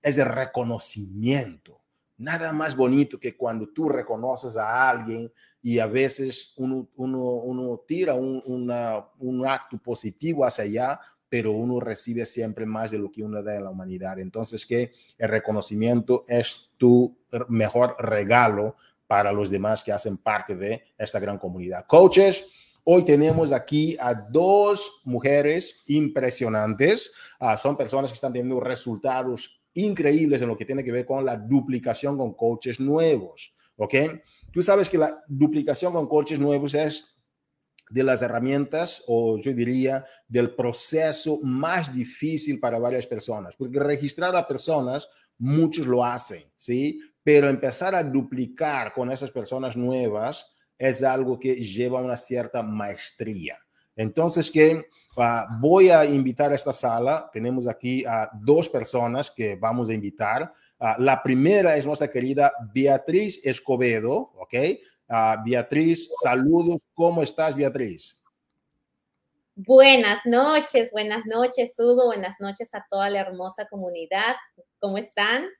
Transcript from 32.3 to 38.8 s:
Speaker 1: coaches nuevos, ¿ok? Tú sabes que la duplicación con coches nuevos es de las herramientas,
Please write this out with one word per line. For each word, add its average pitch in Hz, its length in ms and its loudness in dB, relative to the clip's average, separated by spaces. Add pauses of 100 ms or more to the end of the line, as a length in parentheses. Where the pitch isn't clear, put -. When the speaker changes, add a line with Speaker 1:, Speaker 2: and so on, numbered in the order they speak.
Speaker 1:
coaches 117 460 -4
nuevos, 139 760 0 (220)
¿ok? 107 180 -2 (560)
Tú 175 100 -2
sabes 196 280 4
que 175 80 0
la 156 300 0
duplicación 151 640 0
con 156 140 -2
coches 151 300 0
nuevos 143 360 0
es 151 420 -4 (720)
de 127 140 0
las 127 180 2
herramientas, 139 840 -4